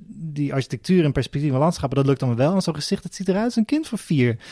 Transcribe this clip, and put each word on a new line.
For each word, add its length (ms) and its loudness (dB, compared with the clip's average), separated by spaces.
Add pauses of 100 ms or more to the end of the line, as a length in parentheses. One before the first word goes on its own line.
die 460 -6
architectuur 500 2
en 80 4
perspectieve 460 0
landschappen, 400 0
dat 100 4
lukt 120 2
dan 160 0
wel. 200 2
En 60 2
zo'n 140 -2
gezicht, 280 -4
het 120 -14
ziet 120 -4
eruit 180 0
als 100 -4
een 100 4
kind 220 -2
van 100 -6
vier." 400 2 (140)